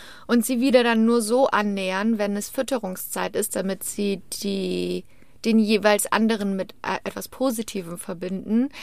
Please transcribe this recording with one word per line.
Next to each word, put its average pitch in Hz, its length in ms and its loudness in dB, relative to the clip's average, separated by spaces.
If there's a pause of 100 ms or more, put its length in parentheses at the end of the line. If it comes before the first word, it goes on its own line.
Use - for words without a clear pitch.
(260)
und 233 180 4
sie 254 160 0
wieder 247 220 6
dann 226 240 4
nur 233 160 4
so 240 260 4
annähern, 202 720 0
wenn 202 180 0
es 202 120 -6
Fütterungszeit 214 880 -4
ist, - 200 -2
damit 190 280 -4
sie 202 360 -2 (220)
die, 180 640 -4 (400)
den 226 140 4
jeweils 208 520 4
anderen 202 460 2
mit, 185 160 -6 (100)
äh, - 220 -4
etwas 196 240 -8
Positivem 220 680 -4
verbinden. 190 720 -2 (120)